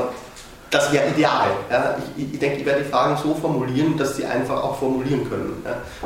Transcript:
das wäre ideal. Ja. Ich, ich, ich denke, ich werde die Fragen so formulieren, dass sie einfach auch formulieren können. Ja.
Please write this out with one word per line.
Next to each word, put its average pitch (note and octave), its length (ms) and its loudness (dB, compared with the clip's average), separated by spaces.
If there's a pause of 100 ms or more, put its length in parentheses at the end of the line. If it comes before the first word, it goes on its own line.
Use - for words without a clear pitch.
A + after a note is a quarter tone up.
(720)
das C#3+ 200 4
wäre C#3+ 180 4
ideal. D3+ 400 4 (200)
Ja. C3 280 2 (180)
Ich, D3 80 -6
ich, C3+ 120 -6
ich C3 40 -8
denke, C#3 200 0
ich C3 60 -6
werde C#3 180 4
die - 60 -6
Fragen C#3+ 320 2
so D3+ 140 2
formulieren, C#3+ 600 2
dass C3 180 0
sie - 100 -2
einfach - 380 -2
auch C3+ 160 -4
formulieren C3 500 0
können. G2 360 -4
Ja. - 100 -4 (300)